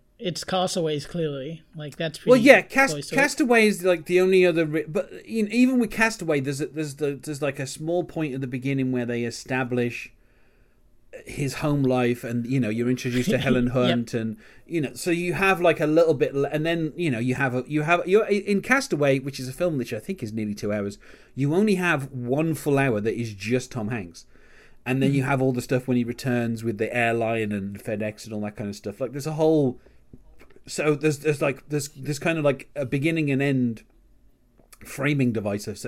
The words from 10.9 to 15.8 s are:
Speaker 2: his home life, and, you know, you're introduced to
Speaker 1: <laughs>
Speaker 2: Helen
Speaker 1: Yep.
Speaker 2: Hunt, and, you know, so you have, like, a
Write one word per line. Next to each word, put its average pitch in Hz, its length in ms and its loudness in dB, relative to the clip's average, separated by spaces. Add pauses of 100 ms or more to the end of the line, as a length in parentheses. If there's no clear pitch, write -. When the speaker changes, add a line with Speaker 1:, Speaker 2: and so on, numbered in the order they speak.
Speaker 2:
his 139 280 -6
home 147 300 0
life, 123 400 2
and, 120 200 -4
you 135 140 0
know, 113 100 2
you're 117 220 0
introduced 127 400 0
to - 80 2
Speaker 1:
<laughs> - 80 0
Speaker 2:
Helen 127 200 4
Speaker 1:
Yep. 120 60 0
Speaker 2:
Hunt, 120 420 0
and, 113 220 -2 (300)
you 165 140 -2
know, 131 140 -4
so - 180 -2
you 175 220 0
have, 185 260 2
like, 165 180 4
a 156 80 2